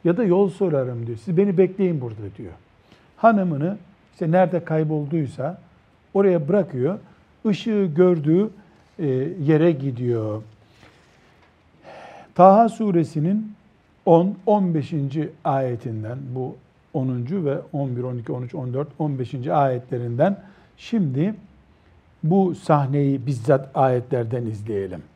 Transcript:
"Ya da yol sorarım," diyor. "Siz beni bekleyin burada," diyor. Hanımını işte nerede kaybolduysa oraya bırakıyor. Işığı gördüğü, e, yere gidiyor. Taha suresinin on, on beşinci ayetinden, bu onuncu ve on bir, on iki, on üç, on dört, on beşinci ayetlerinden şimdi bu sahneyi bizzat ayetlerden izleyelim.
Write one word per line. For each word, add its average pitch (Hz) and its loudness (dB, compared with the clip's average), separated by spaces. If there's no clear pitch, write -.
"Ya 175 2
da 247 0
yol 190 2
sorarım," 127 -2
diyor. 113 -8
"Siz 170 -4
beni 196 2
bekleyin 185 2
burada," 107 -12
diyor. 90 -14
Hanımını 185 2
işte 165 -2
nerede 175 2
kaybolduysa 156 -4
oraya 180 2
bırakıyor. 170 0
Işığı 208 0
gördüğü, 180 2
e, 165 -4
yere 156 4
gidiyor. 120 -4
Taha 196 8
suresinin 190 -2
on, 180 4
on 196 2
beşinci 147 -4
ayetinden, 123 -4
bu 131 -8
onuncu 131 -4
ve 143 -2
on 139 -4
bir, 123 -6
on 127 -6
iki, 117 -10
on 127 -6
üç, 123 -10
on 127 -6
dört, 147 -4
on 143 -2
beşinci 131 -6
ayetlerinden 127 0
şimdi 180 -2
bu 180 2
sahneyi 139 0
bizzat 135 0
ayetlerden 123 0
izleyelim. 101 -6